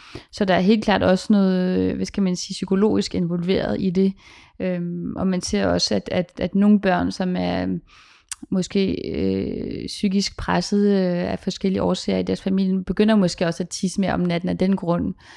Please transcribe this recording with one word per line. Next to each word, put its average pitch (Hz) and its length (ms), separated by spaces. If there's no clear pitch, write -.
så - 120
der 185 100
er 175 60
helt 214 240
klart 190 180
også 185 300
noget, 185 600
hvad 190 120
skal - 160
man 180 140
sige, - 180
psykologisk 196 600
involveret 180 680
i 190 100
det. 190 220
Øhm, 175 560
og 185 100
man 185 140
ser 196 260
også, 180 280
at, 190 180
at, 180 280
at 185 140
nogle 202 260
børn, 185 320
som 180 260
er 180 280
måske, 190 640
øh, - 720
psykisk 196 500
presset, 180 500
øh, 185 460
af 185 60
forskellige 190 440
årsager 185 360
i 185 40
deres 185 200
familie, 190 420
begynder 214 320
måske 180 300
også 165 160
at 170 60
tisse - 320
mere 185 140
om 175 60
natten 175 280
af 175 100
den 190 180
grund. 175 380